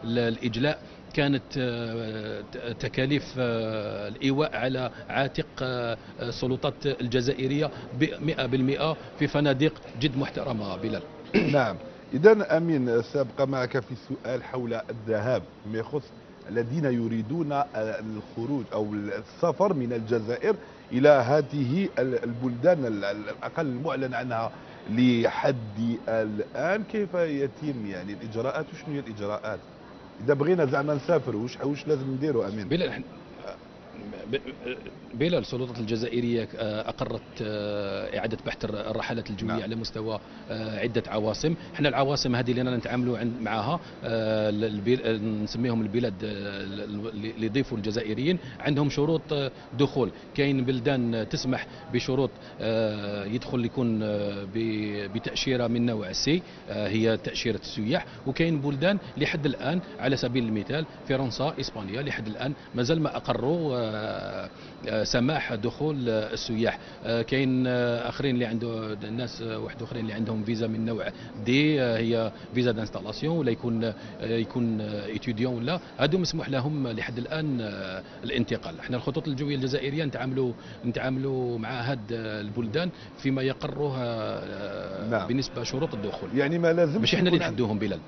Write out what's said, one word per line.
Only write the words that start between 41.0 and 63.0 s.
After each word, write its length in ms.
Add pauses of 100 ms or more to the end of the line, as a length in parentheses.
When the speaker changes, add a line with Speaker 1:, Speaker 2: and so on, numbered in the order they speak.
Speaker 1:
عواصم. 480 (200)
احنا 140
العواصم 480
هذه 140
اللي 120
رانا 140
نتعاملوا 420
عن-، 220
معها، 400 (240)
آه، 440
ال-، 160
البل-، 400
آه، 120
نسميهم 680
البلاد، 320 (100)
آه، 40
ال-، 520
ال-، 280
اللي، 220
اللي 160
يضيفوا 320
الجزائريين 600 (220)
عندهم 300
شروط، 420
آه، 180 (280)
دخول. 320 (240)
كاين 300
بلدان 640
تسمح 360 (260)
بشروط، 380 (300)
آه، 640
يدخل 400
يكون، 380
آه، 420 (100)
ب-، 600
بتأشيرة 520
من 200
نوع 260
سي، 300 (260)
آه، 200
هي 280
تأشيرة 420
السياح. 480 (200)
وكاين 340
بلدان 380 (180)
لحد 300
الآن، 340 (200)
على 160
سبيل 280
المثال 400 (240)
فرنسا، 520
إسبانيا، 420
لحد 240
الآن 260 (220)
مازال 280